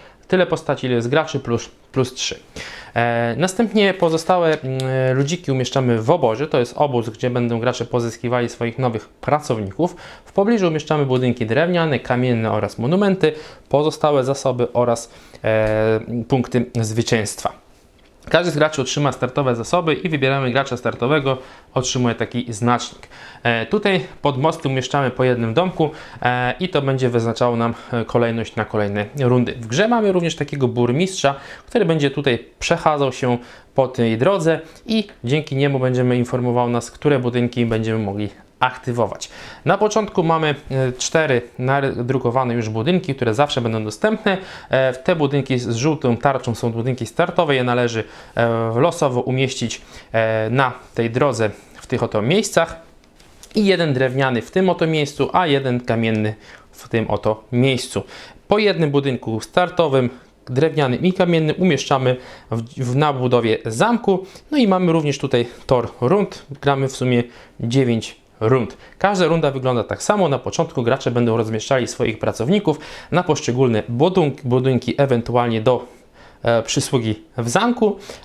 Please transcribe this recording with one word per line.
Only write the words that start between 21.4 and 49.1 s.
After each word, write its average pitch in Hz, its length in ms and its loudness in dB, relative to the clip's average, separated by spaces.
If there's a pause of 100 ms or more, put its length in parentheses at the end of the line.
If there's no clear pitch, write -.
otrzymuje 123 400 0
taki 117 380 -4
znacznik. 117 560 -2 (340)
E, 117 240 0
tutaj 202 340 0 (220)
pod 139 160 0
mostem 151 340 0
umieszczamy 131 380 0
po 127 140 0
jednym 117 300 0
domku, 170 360 0 (320)
e, 123 380 0
i 185 80 -2
to - 140 0
będzie 135 260 0
wyznaczało 117 480 0
nam, 117 180 0 (180)
e, 117 120 -2
kolejność 117 520 -2
na 110 80 -2
kolejne 104 420 -2 (140)
rundy. 123 320 2
W 117 140 -10
grze 151 220 0
mamy 220 240 2
również 170 240 0
takiego 139 320 -2
burmistrza, 135 680 0 (320)
który 220 180 0
będzie 156 260 2
tutaj 139 340 0 (140)
przechadzał 151 540 0
się 123 260 0 (360)
po 131 140 4
tej 113 300 0
drodze 160 420 2 (260)
i 220 200 0 (180)
dzięki 139 320 -2
niemu 139 220 2
będziemy 127 380 2
informował 123 520 0
nas, 120 220 -2
które 147 280 0
budynki 120 480 0
będziemy 110 320 0
mogli 104 300 -4 (320)
aktywować. 120 680 -2 (360)
Na 196 140 2
początku 208 440 0
mamy, 160 320 2 (160)
e, 131 220 0
cztery 135 500 0 (160)
nadrukowane 127 960 0
już 117 140 -2
budynki, 135 460 0
które 113 200 0
zawsze 143 260 0
będą 113 240 -2
dostępne. 196 540 0 (320)
E, 131 220 2
te 175 240 0
budynki 139 420 0
z, 120 100 -4
z 113 80 -2
żółtą 135 400 0
tarczą 127 380 -2
są 117 180 -2
budynki 117 340 -4
startowe, 170 480 0
je 127 100 2
należy, 120 400 0 (320)
e, 113 400 2
losowo 139 440 2